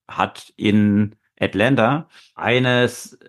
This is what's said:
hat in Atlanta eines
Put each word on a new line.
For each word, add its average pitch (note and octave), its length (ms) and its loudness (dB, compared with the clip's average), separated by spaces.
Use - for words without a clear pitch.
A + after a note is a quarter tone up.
hat - 480 -6
in G#2 600 2
Atlanta A#2+ 680 0
eines B2 800 -2